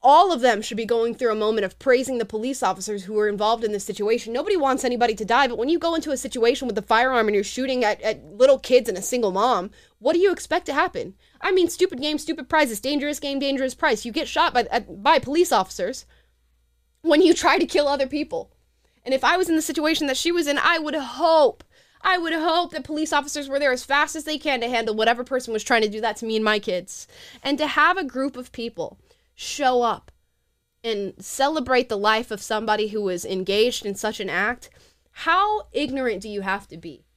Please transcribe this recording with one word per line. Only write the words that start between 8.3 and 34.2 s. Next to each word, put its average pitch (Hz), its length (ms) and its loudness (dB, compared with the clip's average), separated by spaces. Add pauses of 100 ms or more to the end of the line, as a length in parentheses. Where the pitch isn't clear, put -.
kids 254 280 4
and 202 100 -4
a 190 40 -10
single 226 300 -2
mom, 202 400 0 (260)
what 269 160 2
do 349 60 4
you 381 120 4
expect - 360 -4
to 294 60 -4
happen? 269 420 -2 (260)
I 381 100 0
mean, 370 160 4
stupid 339 320 -2
game, 302 200 -2
stupid 320 280 -8
prizes, 294 320 2
dangerous 294 400 -2
game, 277 200 -4
dangerous 269 340 -2
prize. 269 320 0
You 240 60 -8
get - 160 -4
shot 311 260 0
by, 240 160 2
at, 214 320 -4
by 294 160 4
police 302 340 2
officers 202 540 -2 (960)
when 311 220 6
you 339 100 8
try 370 240 4
to 339 80 2
kill 294 220 0
other 277 200 0
people. 277 440 -6 (540)
And 254 80 -2
if 262 100 0
I 320 140 4
was 349 120 0
in 320 60 4
the 311 60 2
situation 311 460 -2
that 254 100 -2
she 339 140 -2
was 349 140 0
in, 285 120 0
I 339 200 2
would 302 180 -4
hope, 294 680 2 (380)
I 370 160 2
would 330 160 -2
hope 330 380 0
that 302 120 -8
police 311 300 -4
officers 294 340 -2
were 269 120 -2
there 285 120 2
as 254 140 -4
fast 294 300 0
as 311 100 -8
they 311 120 -4
can 269 220 -2
to 233 100 -4
handle 226 240 -2
whatever 226 300 2
person 254 300 -4
was 214 100 -4
trying 233 180 2
to 214 80 2
do 214 120 -8
that 220 160 -2
to - 80 -10
me 220 100 -2
and 220 100 2
my 214 140 2
kids. 185 480 -8 (340)
And 277 160 -2
to 294 100 0
have 311 300 4
a 381 60 -4
group 269 320 -6
of 247 160 -14
people 233 480 -10 (340)
show 254 480 -4
up 220 300 -4 (720)
and 202 340 -6
celebrate 254 720 -2
the 214 100 -6
life 220 320 0
of 208 120 -10
somebody 214 480 -2
who 214 120 -6
was 180 220 -4
engaged 196 640 -2
in 196 100 -6
such 214 240 -6
an 196 100 -6